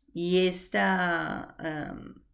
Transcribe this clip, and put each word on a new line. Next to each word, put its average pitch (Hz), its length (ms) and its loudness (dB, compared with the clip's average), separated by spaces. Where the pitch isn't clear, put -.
y 180 320 4
esta, 180 1120 0
am, - 760 -8